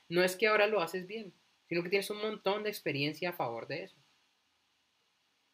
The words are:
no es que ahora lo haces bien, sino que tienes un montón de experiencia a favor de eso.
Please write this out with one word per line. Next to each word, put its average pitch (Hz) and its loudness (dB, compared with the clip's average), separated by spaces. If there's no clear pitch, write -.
no 175 4
es 185 4
que 220 4
ahora 214 6
lo 214 2
haces 175 -4
bien, 208 -12
sino 170 -2
que 175 -6
tienes 196 0
un 208 -6
montón 214 -2
de 208 -2
experiencia 151 -2
a 175 -6
favor 117 -6
de 147 -8
eso. 190 -18